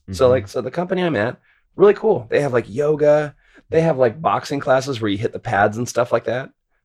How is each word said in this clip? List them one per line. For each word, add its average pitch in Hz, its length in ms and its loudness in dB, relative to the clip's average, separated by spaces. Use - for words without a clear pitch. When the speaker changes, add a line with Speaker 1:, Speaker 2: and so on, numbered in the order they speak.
Speaker 1:
So, 98 140 2
Speaker 2:
Mm-hmm. 123 60 6
Speaker 1:
like, 127 160 0
so - 140 -6
the 113 80 -6
company 180 320 -4
I'm 165 140 -2
at, 107 240 -2
really 202 200 6
cool. 208 340 -2
They - 120 2
have, 139 120 -2
like, 113 160 0
yoga. 147 680 0
They 165 120 2
have, 165 160 0
like, 127 240 2
boxing 135 380 -2
classes 131 420 -2
where 110 80 -2
you 98 80 -2
hit 110 160 -4
the - 60 -10
pads 104 380 0
and 120 120 -6
stuff 120 220 -2
like 120 140 -2
that. 123 260 -6